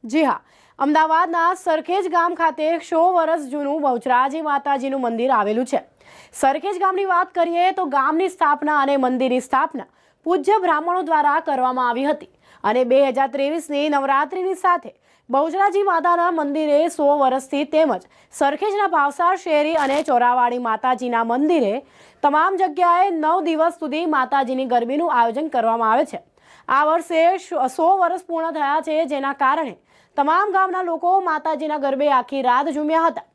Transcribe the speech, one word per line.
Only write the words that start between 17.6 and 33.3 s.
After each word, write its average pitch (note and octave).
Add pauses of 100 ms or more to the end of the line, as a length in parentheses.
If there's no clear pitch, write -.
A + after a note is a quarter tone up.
તેમજ C#4+ (300)
સરખેજના G4
ભાવસાર E4+
શેરી D#4+
અને C#4
ચોરાવાડી B3
માતાજીના A#3+
મંદિરે B3+ (520)
તમામ D#4+
જગ્યાએ F4
નવ D#4 (120)
દિવસ E4
સુધી D#4
માતાજીની C4
ગરબીનું B3+
આયોજન A#3+
કરવામાં A3+
આવે C#4+
છે. - (480)
આ C#4
વર્ષે D#4+ (160)
શ-, C4
સો E4
વર્ષ F4+
પૂર્ણ E4
થયા D4
છે, D#4
જેના C#4
કારણે C#4 (420)
તમામ E4+
ગામના F#4+
લોકો F4
માતાજીના D4+
ગરબે C#4
આખી C4
રાત C#4
ઝૂમ્યા D#4
હતા. -